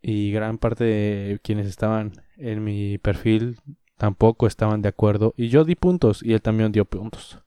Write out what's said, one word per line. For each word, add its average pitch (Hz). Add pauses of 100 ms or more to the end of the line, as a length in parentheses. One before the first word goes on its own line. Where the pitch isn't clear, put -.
Y 104
gran 110
parte 113
de 104
quienes 104
estaban 107 (240)
en 110
mi 101
perfil 110 (360)
tampoco 110
estaban 107
de 104
acuerdo. 104
Y 120
yo 139
di 170
puntos 175
y 113
él 110
también 110
dio 104
puntos. -